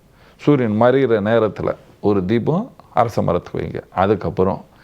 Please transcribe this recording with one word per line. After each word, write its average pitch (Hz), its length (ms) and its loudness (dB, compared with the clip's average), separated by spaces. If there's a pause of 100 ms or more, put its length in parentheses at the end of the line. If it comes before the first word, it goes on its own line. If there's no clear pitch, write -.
(380)
சூரியன் 117 440 0
மறைகிற 123 400 4
நேரத்துல 107 540 0 (260)
ஒரு 98 240 0
தீபம் 135 460 -2 (220)
அரச 113 280 0
மரத்துக்கு 87 380 -4
வைங்க. 85 300 -8
அதுக்கப்புறம் 92 720 0 (200)